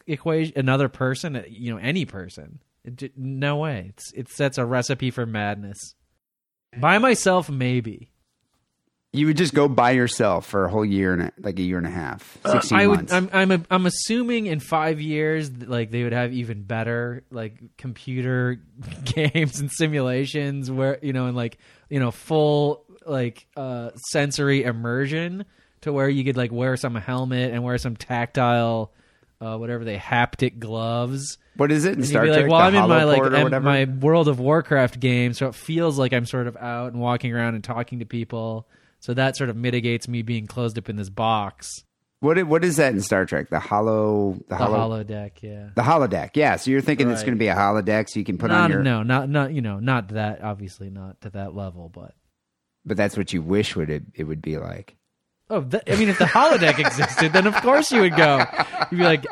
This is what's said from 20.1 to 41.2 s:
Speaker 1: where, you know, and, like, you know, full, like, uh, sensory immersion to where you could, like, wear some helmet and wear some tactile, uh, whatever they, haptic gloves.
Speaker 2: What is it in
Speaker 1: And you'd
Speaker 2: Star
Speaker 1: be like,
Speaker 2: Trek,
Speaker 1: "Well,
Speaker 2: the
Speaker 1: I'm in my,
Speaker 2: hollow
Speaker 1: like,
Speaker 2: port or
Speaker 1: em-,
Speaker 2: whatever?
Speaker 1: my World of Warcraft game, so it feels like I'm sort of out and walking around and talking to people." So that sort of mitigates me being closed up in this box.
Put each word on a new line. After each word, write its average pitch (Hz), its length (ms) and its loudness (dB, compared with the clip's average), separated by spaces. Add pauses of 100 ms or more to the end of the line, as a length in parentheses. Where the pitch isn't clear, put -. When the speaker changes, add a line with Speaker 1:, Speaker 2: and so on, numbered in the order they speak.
Speaker 1:
where, 135 320 -2
you 143 100 -4
know, 127 140 -2
and, 123 100 -2
like, 120 220 -4 (320)
you 143 100 -2
know, 123 120 0
full, 147 760 0 (180)
like, 127 440 -4 (100)
uh, 123 320 -8 (220)
sensory 143 520 2
immersion 135 800 -4 (380)
to 156 100 -6
where 139 160 0
you 139 160 0
could, 127 140 0
like, 120 140 -2
wear 127 260 -2
some 123 160 -4
helmet 127 580 -2
and 120 120 -4
wear 123 160 -2
some 120 160 -6
tactile, 120 960 0 (480)
uh, 110 160 -8
whatever 117 280 -6
they, 104 120 -6
haptic 120 600 0
gloves. 117 800 -4 (160)
Speaker 2:
What 147 160 4
is 156 140 2
it 196 80 2
in - 20 -
Speaker 1:
And - 80 0
you'd 135 80 0
Speaker 2:
Star 120 140 6
Speaker 1:
be 156 40 6
like, 151 120 6
Speaker 2:
Trek, 147 100 4
Speaker 1:
"Well, 165 80 8
Speaker 2:
the 170 60 8
Speaker 1:
I'm 190 100 6
in 196 140 6
my, 165 100 6
Speaker 2:
hollow 151 120 6
Speaker 1:
like, 135 100 6
Speaker 2:
port 135 120 4
or - 40 6
Speaker 1:
em-, 147 80 6
Speaker 2:
whatever? 135 200 2
Speaker 1:
my 139 200 4
World 147 420 2
of 135 120 2
Warcraft 135 600 2
game, 123 340 2
so 135 140 -4
it 123 80 -8
feels 160 420 -2
like 127 160 2
I'm 120 140 0
sort 123 180 -2
of 120 120 -8
out 120 360 -8
and 120 80 -6
walking 120 320 -2
around 117 220 -2
and 107 80 -8
talking 120 360 -8
to 117 60 -8
people." 113 640 -8 (340)
So 123 120 -4
that 131 240 0
sort 135 120 -4
of 110 60 -4
mitigates 120 540 -2
me 120 140 -4
being 113 220 -6
closed 117 320 -6
up - 120 -10
in 104 80 -6
this 98 120 -8
box. 107 760 -4 (340)